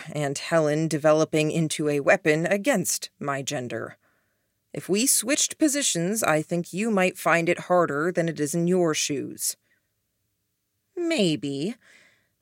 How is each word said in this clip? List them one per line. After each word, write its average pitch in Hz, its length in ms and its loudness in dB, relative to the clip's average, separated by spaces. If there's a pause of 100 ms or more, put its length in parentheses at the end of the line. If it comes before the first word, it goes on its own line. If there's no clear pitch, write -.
(120)
and 143 240 -4
Helen 156 520 0
developing 151 640 2
into 151 380 0
a 147 100 2
weapon 160 480 4
against 202 720 -2
my 139 240 -6
gender. 123 540 -8 (720)
If - 160 -10
we 214 200 0
switched - 500 0
positions, 226 640 0
I 156 200 2
think 170 320 -4
you 220 180 -2
might 185 260 0
find 170 320 2
it 170 120 0
harder 165 500 0
than 170 180 0
it 143 100 -8
is 147 140 -2
in 170 140 2
your 175 260 4
shoes." - 640 -4 (1400)
"Maybe, 190 800 -2 (680)